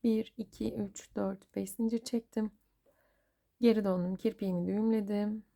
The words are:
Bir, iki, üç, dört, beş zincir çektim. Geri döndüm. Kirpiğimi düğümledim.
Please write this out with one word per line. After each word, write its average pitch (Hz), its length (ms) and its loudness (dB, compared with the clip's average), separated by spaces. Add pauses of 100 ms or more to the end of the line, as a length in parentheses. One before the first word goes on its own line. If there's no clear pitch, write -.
Bir, 220 320 2
iki, 220 380 -6
üç, 202 420 -8
dört, 196 400 -4
beş 196 140 -4
zincir 226 340 -2
çektim. 220 460 -4 (1080)
Geri 220 240 6
döndüm. 185 320 0
Kirpiğimi 185 500 -2
düğümledim. 214 800 0 (120)